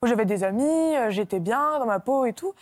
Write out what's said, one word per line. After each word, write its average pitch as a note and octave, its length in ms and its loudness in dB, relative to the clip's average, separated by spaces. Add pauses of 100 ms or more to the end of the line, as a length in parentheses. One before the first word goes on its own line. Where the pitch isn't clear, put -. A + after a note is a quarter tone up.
moi, A#3+ 80 2
j'avais A3 160 2
des G3 180 0
amis, G3+ 200 0
euh, D#4 460 2
j'étais G3 300 -2
bien C#4 400 0
dans C4 60 -2
ma G3+ 140 0
peau C4 260 0
et A3+ 80 -2
tout, F#4+ 280 -8